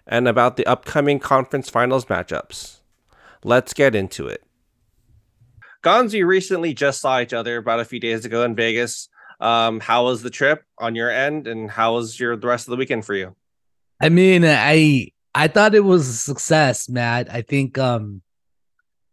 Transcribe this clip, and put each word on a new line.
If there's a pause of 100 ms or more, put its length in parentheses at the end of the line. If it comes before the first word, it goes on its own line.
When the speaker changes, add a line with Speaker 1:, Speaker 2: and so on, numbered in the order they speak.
Speaker 1:
and
about
the
upcoming
conference
finals
matchups. (640)
Let's
get
into
it. (1400)
Gons,
we
recently
just
saw
each
other
about
a
few
days
ago
in
Vegas. (300)
Um,
how
was
the
trip (160)
on
your
end,
and
how
was
your,
the
rest
of
the
weekend
for
you? (640)
Speaker 2:
I
mean,
I, (220)
I
thought
it
was
a
success,
Matt.
I
think,
um, (920)